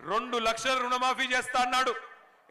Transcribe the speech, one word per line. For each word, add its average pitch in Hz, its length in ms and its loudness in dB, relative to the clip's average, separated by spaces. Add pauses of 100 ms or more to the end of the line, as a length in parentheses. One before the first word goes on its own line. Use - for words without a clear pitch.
రెండు 233 280 0
లక్షల 226 400 0
రుణమాఫీ 254 460 0
చేస్తా 254 380 0
అన్నాడు. 254 340 2 (560)